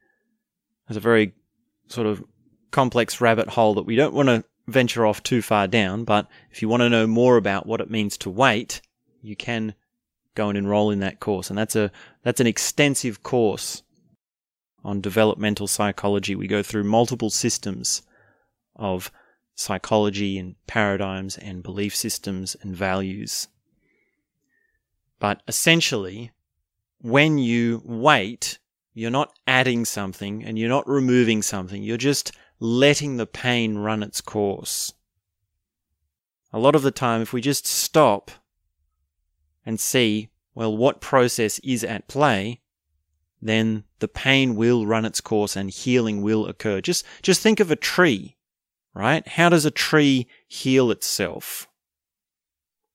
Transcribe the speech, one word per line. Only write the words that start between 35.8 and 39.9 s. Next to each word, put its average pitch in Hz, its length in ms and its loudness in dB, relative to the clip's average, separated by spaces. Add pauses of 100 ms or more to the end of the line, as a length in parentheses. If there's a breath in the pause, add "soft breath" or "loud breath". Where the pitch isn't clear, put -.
A 110 60 -6
lot 139 180 6
of 143 60 2
the 135 80 2
time, 117 320 -2
if 110 100 -8
we 123 80 -4
just 135 260 -2
stop - 640 2 (1300)
and 113 160 -6
see, 107 480 0 (260)